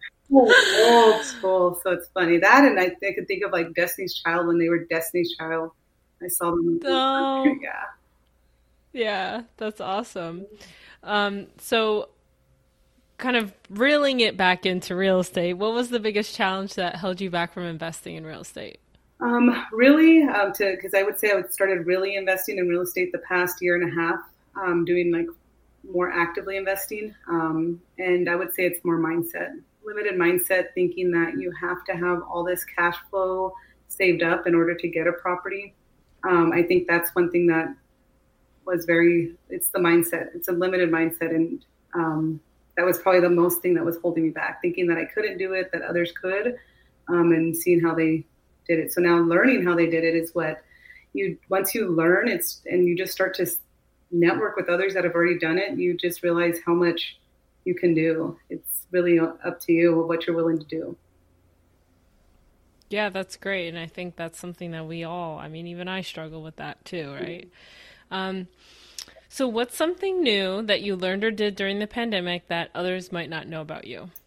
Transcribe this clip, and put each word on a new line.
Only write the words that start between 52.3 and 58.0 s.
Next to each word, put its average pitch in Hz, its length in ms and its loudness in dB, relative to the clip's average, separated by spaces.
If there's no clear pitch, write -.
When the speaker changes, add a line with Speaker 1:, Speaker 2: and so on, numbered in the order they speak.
Speaker 1:
and 180 220 2
you 175 100 2
just 185 160 -4
start 190 220 -2
to - 80 -2
s-, 175 160 -2
network 175 420 2
with 180 140 -4
others 190 260 0
that 185 80 0
have 165 140 -2
already 170 200 2
done 160 220 -2
it, - 180 -4
you 180 200 0
just 175 260 -4
realize 170 420 0
how 175 80 0
much 170 460 0
you 180 100 -2
can 175 180 2
do. 165 460 -2